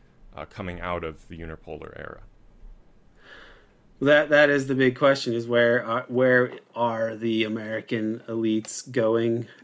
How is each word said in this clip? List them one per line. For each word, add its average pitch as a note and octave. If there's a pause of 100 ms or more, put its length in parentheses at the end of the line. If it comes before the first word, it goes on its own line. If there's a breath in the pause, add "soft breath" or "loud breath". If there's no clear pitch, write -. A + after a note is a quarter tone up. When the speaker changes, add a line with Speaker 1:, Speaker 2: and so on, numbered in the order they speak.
(360 soft breath)
Speaker 1:
uh, D2+
coming F2
out F2
of D#2+
the E2+
unipolar D#2+
era? - (1800 loud breath)
Speaker 2:
That, D3
that D3
is C#3
the C3+
big B2+
question, C3+
is A#2
where A#2+
are, A#2
where B2 (220)
are A2+
the A2
American A2
elites A2+
going A#2 (180 loud breath)